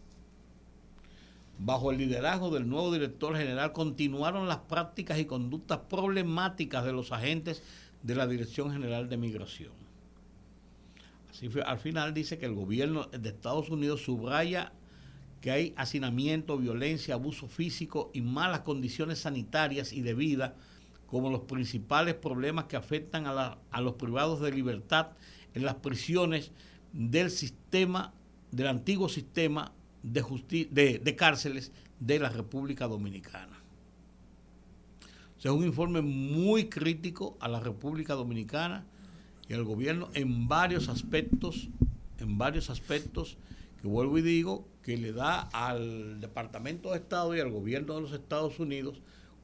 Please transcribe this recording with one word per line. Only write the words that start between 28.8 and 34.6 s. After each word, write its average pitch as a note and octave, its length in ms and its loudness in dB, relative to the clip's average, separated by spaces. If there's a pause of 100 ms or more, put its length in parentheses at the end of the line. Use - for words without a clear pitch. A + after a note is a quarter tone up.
sistema D3+ 640 0 (300)
de A#2+ 200 2
justi-, C3+ 460 -2
de, C3+ 300 8
de C#3 160 2
cárceles C#3 560 4 (280)
de C#3 200 4
la C3+ 100 2
República C3 580 -2
Dominicana. G2 720 -6 (1800)